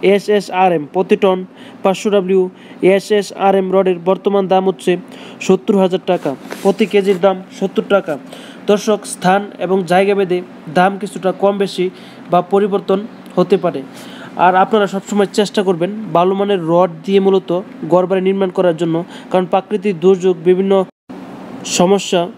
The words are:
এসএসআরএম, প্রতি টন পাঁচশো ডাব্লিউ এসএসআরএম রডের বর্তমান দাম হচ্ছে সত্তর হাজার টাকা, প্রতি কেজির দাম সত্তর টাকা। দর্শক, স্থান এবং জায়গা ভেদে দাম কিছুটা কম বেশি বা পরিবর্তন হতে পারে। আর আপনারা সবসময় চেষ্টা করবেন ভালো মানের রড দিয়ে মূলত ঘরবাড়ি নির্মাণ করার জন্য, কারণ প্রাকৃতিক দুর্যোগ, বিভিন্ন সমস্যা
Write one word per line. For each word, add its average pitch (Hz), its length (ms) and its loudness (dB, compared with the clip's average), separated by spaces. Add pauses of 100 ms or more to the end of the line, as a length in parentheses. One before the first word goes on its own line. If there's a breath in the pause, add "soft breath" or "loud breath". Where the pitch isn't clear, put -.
(140)
এসএসআরএম, 185 680 0 (100)
প্রতি 185 300 0
টন 185 160 2 (440 loud breath)
পাঁচশো 196 320 0
ডাব্লিউ 190 260 2 (520 loud breath)
এসএসআরএম 196 800 0
রডের 185 220 2 (100)
বর্তমান 196 440 0
দাম 185 180 2
হচ্ছে 180 220 -2 (540 loud breath)
সত্তর 190 380 2
হাজার 185 180 0 (100)
টাকা, 165 200 -2 (320)
প্রতি 196 280 2
কেজির 196 340 2
দাম 190 100 4 (220)
সত্তর 190 360 -4
টাকা। 185 200 0 (560 loud breath)
দর্শক, 208 300 0 (140)
স্থান 190 280 2 (240)
এবং 185 120 0 (140)
জায়গা 196 280 4
ভেদে 180 200 0 (380)
দাম 185 140 4 (100)
কিছুটা 190 280 -6 (120)
কম 196 120 2 (100)
বেশি 180 220 -4 (440 loud breath)
বা 175 100 2 (140)
পরিবর্তন 196 460 0 (380)
হতে 180 260 2
পারে। 151 160 -2 (680 loud breath)
আর 185 80 4 (100)
আপনারা 202 300 2
সবসময় 196 440 -2
চেষ্টা 208 300 0
করবেন 180 240 -2 (260)
ভালো 180 220 4
মানের 202 220 0 (100)
রড 175 200 2 (140)
দিয়ে 196 200 2
মূলত 190 240 2 (420)
ঘরবাড়ি 180 360 2
নির্মাণ 196 300 0
করার 180 240 2
জন্য, 165 140 0 (340 loud breath)
কারণ 185 220 0
প্রাকৃতিক 196 420 -2 (100)
দুর্যোগ, 185 320 4 (120)
বিভিন্ন 190 260 2 (1040)
সমস্যা 185 440 2 (160)